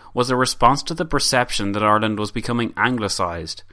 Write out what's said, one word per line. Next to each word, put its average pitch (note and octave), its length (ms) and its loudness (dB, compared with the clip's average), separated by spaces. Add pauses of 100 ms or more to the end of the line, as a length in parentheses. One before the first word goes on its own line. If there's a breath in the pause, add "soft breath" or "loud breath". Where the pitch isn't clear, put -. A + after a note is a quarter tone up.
(140 loud breath)
was B2 160 0
a B2+ 60 2
response B2+ 480 4
to - 100 -6
the F3 120 -4
perception B2 680 0
that G#2 100 0
Ireland G#2+ 360 2
was G#2 120 -4
becoming A#2+ 460 -4
anglicised, G2 960 -2